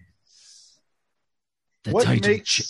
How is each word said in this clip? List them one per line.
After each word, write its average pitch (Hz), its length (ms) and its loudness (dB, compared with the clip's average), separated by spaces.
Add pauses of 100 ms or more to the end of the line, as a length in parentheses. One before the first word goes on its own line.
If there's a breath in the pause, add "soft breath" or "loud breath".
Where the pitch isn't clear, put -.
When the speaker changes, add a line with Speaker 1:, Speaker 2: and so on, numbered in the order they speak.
(260)
Speaker 1:
is. - 520 -20 (1080)
The - 80 -4
Speaker 2:
What 208 120 2
Speaker 1:
title 160 260 2
Speaker 2:
makes 208 200 -2
Speaker 1:
cha-, - 200 -2